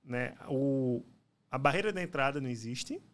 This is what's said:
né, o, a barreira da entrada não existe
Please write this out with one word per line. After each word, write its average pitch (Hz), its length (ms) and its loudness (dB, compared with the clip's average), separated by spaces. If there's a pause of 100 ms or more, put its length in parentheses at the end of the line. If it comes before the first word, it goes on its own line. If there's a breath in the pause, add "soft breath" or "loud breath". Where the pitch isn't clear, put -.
né, 123 320 -2 (120)
o, 135 560 2 (460)
a 131 80 -2
barreira 165 340 4
da 185 100 -4
entrada 143 380 0
não 131 100 -4
existe 120 520 -6 (120)